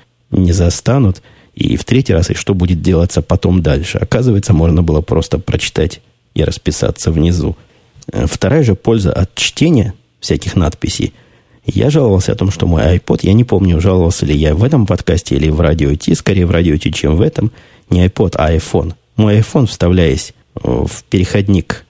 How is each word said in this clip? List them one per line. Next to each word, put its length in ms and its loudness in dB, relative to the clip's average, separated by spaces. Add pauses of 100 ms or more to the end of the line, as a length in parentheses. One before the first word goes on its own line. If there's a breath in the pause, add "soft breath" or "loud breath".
(320 soft breath)
не 220 2
застанут. 680 0 (320 soft breath)
И 220 -2
в 80 -6
третий 300 0
раз, 180 0
и 20 0
что 200 -4
будет 280 0
делаться 400 0
потом 400 0
дальше. 360 -2
Оказывается, 560 0
можно 280 2
было 200 2
просто 360 -2
прочитать 640 -4 (320)
и 120 0
расписаться 680 -4
внизу. 460 0 (540 soft breath)
Э, 140 -4
вторая 380 0
же 100 2
польза 380 0
от 240 -2
чтения 580 0 (280)
всяких 340 -4
надписей. 580 -2 (520 soft breath)
Я 240 0
жаловался 420 2
о 40 -2
том, 160 0
что 160 -2
мой 300 2
iPod, 260 -2
я 100 2
не 100 4
помню, 380 2
жаловался 440 2
ли 80 0
я 220 2
в 80 2
этом 220 2
подкасте 500 -2
или 140 2
в 100 0
Радио 360 2
Ти, 200 0
скорее 300 0
в 60 0
Радио 260 2
Ти, 160 -4
чем 240 0
в 40 2
этом, 300 -2 (380 loud breath)
не 160 2
iPod, 320 0
а 180 2
iPhone. 380 -2 (240)
Мой 220 4
iPhone, 280 2
вставляясь, 680 0 (220)
э, 320 -4
в 160 -12
переходник, 880 -2